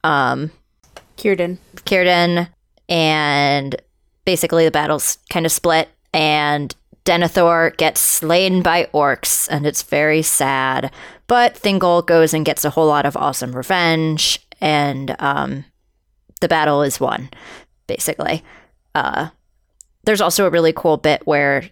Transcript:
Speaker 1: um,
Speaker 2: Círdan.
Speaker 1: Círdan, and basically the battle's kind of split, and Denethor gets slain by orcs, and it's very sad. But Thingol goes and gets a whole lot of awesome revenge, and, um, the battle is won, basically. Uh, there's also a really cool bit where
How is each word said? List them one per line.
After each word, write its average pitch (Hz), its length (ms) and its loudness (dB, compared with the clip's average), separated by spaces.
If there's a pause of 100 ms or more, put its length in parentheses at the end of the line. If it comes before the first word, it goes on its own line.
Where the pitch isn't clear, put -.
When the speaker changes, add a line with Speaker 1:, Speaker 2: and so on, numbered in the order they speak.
Speaker 1:
um, 139 480 0 (640)
Speaker 2:
Círdan. 180 420 -2 (260)
Speaker 1:
Círdan, 175 640 2 (400)
and 147 880 0 (480)
basically 165 400 2
the 160 60 4
battle's 151 480 -2 (120)
kind 165 160 -2
of 160 60 0
split, 160 360 0 (240)
and 147 640 0 (300)
Denethor 170 720 2
gets 156 240 0
slain 180 600 0
by 170 320 0
orcs, - 560 0
and 147 160 -2
it's - 160 -2
very 151 400 0
sad. 135 680 -2 (360)
But 240 280 2
Thingol 180 520 0
goes 160 280 4
and 156 100 -2
gets 156 200 -2
a 147 60 0
whole 160 160 2
lot 147 200 2
of 143 100 -2
awesome 131 380 -4
revenge, 160 920 -2 (160)
and, 143 600 -2
um, 139 440 -4 (760)
the 170 80 0
battle 151 340 2
is 139 180 -2
won, 131 300 -4 (560)
basically. - 560 -6 (520)
Uh, 139 340 -2 (760)
there's 208 160 2
also 185 260 2
a 170 40 2
really 160 220 2
cool 156 240 0
bit - 300 0
where 143 460 0